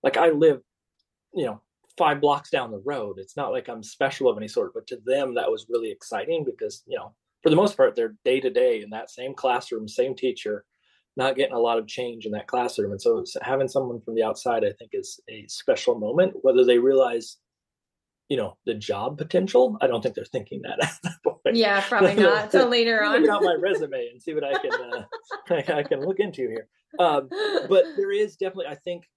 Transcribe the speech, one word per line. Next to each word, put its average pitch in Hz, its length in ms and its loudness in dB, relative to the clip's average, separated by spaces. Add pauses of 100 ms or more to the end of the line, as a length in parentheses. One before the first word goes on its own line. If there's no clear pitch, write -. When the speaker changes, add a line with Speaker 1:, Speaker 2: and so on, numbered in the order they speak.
Speaker 1:
Like, 135 140 2
I 165 140 6
live, 147 280 4 (720)
you 165 120 -4
know, 110 160 -8 (360)
five 151 240 2
blocks 147 280 0
down 127 220 -4
the 101 140 -10
road. 110 340 -6
It's - 180 -16
not 135 140 -4
like 127 180 -6
I'm 113 140 -12
special - 460 0
of 104 80 0
any 107 100 -10
sort, 107 260 -2
but - 140 -12
to 123 180 -10
them, 131 300 0
that 113 160 0
was 110 180 -4
really 117 220 -2
exciting 147 540 -6
because, 110 420 -8
you 139 100 -6
know, - 160 -12 (300)
for 160 60 4
the 151 60 6
most 202 200 4
part, 127 200 4
they're 113 280 -2
day 131 160 2
to 131 100 0
day 120 320 2
in 104 100 -14
that 110 180 -12
same 131 240 -12
classroom, 123 540 -4
same 127 280 -2
teacher, 107 480 -4 (540)
not 131 180 0
getting 131 180 0
a 120 60 -2
lot 117 200 2
of 107 80 -8
change 117 380 -8
in 107 60 -6
that 107 160 -8
classroom. 120 440 -2
And 101 100 -8
so 117 200 2
s-, - 200 -10
having 135 260 0
someone 123 340 -4
from 113 140 -8
the 113 80 2
outside, 110 400 -2
I 101 80 0
think, 113 220 -18
is - 260 -8 (100)
a 107 180 -16
special - 520 -2
moment, 143 340 2 (100)
whether 127 200 6
they 123 140 6
realize, 120 600 2 (920)
you 143 80 0
know, 101 280 -4
the 117 80 -2
job 107 440 -4
potential. 196 640 2
I 135 60 2
don't 117 140 0
think 123 140 -4
they're - 80 -8
thinking - 400 -10
that - 160 -8
<laughs> - 40 2
at 156 100 -2 (100)
that 165 120 -6 (100)
point. - 320 0
Speaker 2:
Yeah, 202 240 2
probably 196 340 2
Speaker 1:
<laughs> 208 80 6
Speaker 2:
not. 202 300 4
So 247 160 6
later 233 340 2
Speaker 1:
Let 254 180 4
me - 60 6
Speaker 2:
on. - 60 4
Speaker 1:
look - 20 2
out - 80 2
my 175 180 4
resume 143 500 -2
and 127 100 -20
see 160 120 -10
what 151 120 -2
I 139 140 -2
can, - 140 -4
uh, 127 300 -8 (460)
<laughs> 160 240 0
I, 147 60 0
I 147 40 -2
can 147 220 -2
look 190 160 -4
into 180 260 -4
here. 110 200 -8 (320)
Um, 147 280 2 (400)
but 185 160 6 (140)
there 196 160 -2
is 208 240 -2
definitely, 190 300 -6
I 147 80 -10
think 175 280 -10 (140)